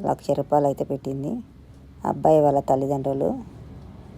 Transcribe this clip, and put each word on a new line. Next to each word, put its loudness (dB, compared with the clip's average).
లక్ష -2
రూపాయలు 2
అయితే -4
పెట్టింది -6
అబ్బాయి 4
వాళ్ళ 2
తల్లిదండ్రులు. 0